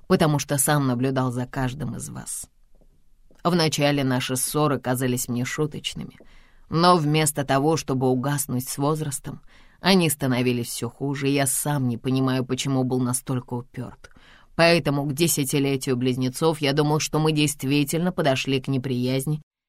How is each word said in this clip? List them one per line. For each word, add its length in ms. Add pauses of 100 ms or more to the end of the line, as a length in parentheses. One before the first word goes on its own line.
потому 320
что 200
сам 280
наблюдал 460
за 140
каждым 500
из 140
вас. 360 (960)
Вначале 600
наши 320
ссоры 420
казались 500
мне 160
шуточными, 760 (500)
но 280
вместо 480
того, 320
чтобы 320
угаснуть 600
с 100
возрастом, 600 (400)
они 300
становились 580
все 220
хуже, 380
и 60
я 120
сам 420
не 80
понимаю, 480
почему 400
был 160
настолько 540
уперт. 560 (460)
Поэтому 500
к 60
десятилетию 840
близнецов 640
я 120
думал, 260
что 220
мы 100
действительно 800
подошли 500
к 60
неприязни, 720 (280)